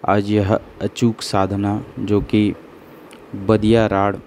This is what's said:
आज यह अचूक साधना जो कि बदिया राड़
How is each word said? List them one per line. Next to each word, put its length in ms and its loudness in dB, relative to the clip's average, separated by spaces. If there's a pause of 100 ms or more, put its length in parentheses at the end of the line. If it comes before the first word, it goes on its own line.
आज 260 0
यह 220 2
अचूक 680 -4
साधना 500 -2 (300)
जो 220 0
कि 300 0 (840)
बदिया 480 2
राड़ 300 0 (120)